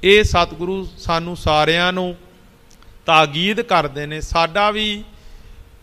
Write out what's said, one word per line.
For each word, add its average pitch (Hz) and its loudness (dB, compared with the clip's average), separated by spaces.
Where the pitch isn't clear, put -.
ਇਹ 208 6
ਸਤਿਗੁਰੂ 180 -2
ਸਾਨੂੰ 170 -4
ਸਾਰਿਆਂ 165 2
ਨੂੰ 180 -4
ਤਾਕੀਦ 160 2
ਕਰਦੇ 147 0
ਨੇ। 151 -10
ਸਾਡਾ 170 0
ਵੀ 208 -4